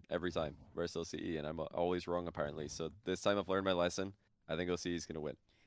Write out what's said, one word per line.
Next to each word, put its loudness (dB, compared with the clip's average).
every 2
time 0
versus -2
O -2
C -6
E, -2
and -4
I'm -4
always 2
wrong, 0
apparently. -2
So -4
this 0
time 4
I've 0
learned 4
my 4
lesson. 2
I -2
think 2
O 4
C -2
E 2
is -2
gonna -6
win. -4